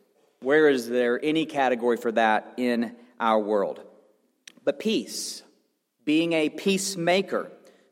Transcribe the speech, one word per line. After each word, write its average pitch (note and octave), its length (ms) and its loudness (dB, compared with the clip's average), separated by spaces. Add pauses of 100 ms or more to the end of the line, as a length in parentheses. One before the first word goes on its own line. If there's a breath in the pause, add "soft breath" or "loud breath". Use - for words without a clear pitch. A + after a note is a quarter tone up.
(400)
Where D3+ 280 4
is B2 200 2
there B2 340 0
any D#3 240 0
category B2 500 0
for A#2 140 -4
that A2 460 2
in A#2+ 400 -2 (240 loud breath)
our A2 180 4
world? G2+ 420 -2 (840)
But C#3+ 160 -2
peace, - 640 -4 (600)
being E3 280 0
a D#3 160 2
peacemaker, F3+ 1040 -2 (380 soft breath)